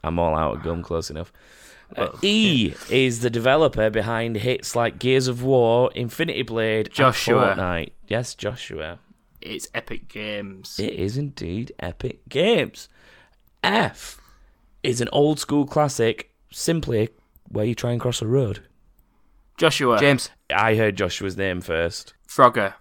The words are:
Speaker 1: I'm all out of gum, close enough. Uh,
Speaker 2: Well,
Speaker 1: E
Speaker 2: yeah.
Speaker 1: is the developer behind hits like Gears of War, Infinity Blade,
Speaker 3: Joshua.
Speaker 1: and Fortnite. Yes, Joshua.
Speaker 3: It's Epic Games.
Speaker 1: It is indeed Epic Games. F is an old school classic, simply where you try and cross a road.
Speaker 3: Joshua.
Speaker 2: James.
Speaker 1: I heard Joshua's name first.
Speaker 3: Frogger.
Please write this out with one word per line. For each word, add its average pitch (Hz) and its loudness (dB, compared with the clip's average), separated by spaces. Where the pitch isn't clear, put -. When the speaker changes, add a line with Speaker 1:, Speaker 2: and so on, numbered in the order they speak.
Speaker 1:
I'm 85 -2
all 82 2
out 76 0
of 78 -12
gum, 85 -6
close 82 -6
enough. 78 -12
Uh, - -2
Speaker 2:
Well, - -16
Speaker 1:
E 196 4
Speaker 2:
yeah. - -12
Speaker 1:
is 127 2
the 120 0
developer 120 2
behind 113 -2
hits 123 -2
like 117 0
Gears 127 2
of 120 -4
War, 123 4
Infinity 120 -4
Blade, 110 -2
Speaker 3:
Joshua. 117 4
Speaker 1:
and 92 0
Fortnite. 87 -2
Yes, 117 -4
Joshua. 87 -10
Speaker 3:
It's - -12
Epic - -8
Games. 101 -10
Speaker 1:
It 107 -4
is 104 -4
indeed 123 -8
Epic - -8
Games. 170 0
F - -2
is 123 -2
an 117 -2
old 147 2
school 143 0
classic, 135 0
simply 139 0
where 107 -4
you 117 -2
try 120 -4
and 117 -2
cross 120 -2
a 110 -4
road. 117 0
Speaker 3:
Joshua. 135 4
Speaker 2:
James. 143 4
Speaker 1:
I 110 4
heard 107 2
Joshua's 95 -2
name 92 -2
first. 85 -4
Speaker 3:
Frogger. 123 4